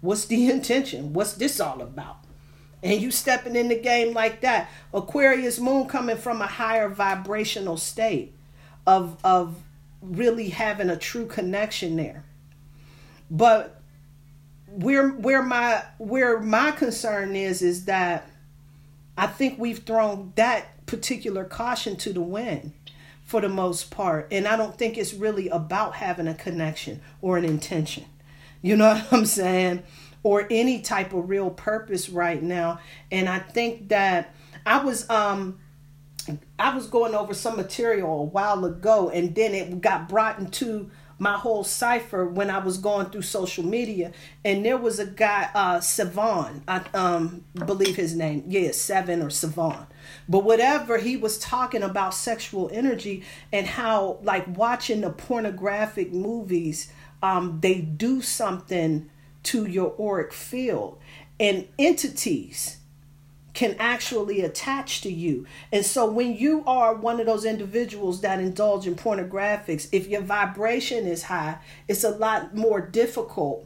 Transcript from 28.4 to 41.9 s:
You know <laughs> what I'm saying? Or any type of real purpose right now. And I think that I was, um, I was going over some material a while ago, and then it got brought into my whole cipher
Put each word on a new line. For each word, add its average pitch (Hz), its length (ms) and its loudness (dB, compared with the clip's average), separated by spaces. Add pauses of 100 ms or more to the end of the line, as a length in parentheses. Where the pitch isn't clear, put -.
You 202 100 4
know 214 200 8
<laughs> - 0 -
what - 180 0
I'm 220 140 6
saying? 185 560 2 (400)
Or 202 260 4
any 233 320 2
type 196 320 -2
of 180 160 -2
real 196 220 0
purpose 214 580 -4
right 175 320 0
now. 170 380 -2 (320)
And 185 180 0
I 185 80 -2
think 233 520 -4
that 196 440 2 (320)
I 254 180 4
was, 262 240 -2
um, 196 520 0 (960)
I 277 160 2
was 254 140 -6
going 233 260 2
over 208 220 -2
some 226 200 -4
material 190 640 0
a - 20 -2
while 196 420 0
ago, 185 460 4
and 170 240 -2
then 214 180 2
it 180 280 -6
got 180 280 0
brought 214 300 2
into 214 500 -6 (300)
my 202 140 2
whole 208 300 0
cipher 233 600 0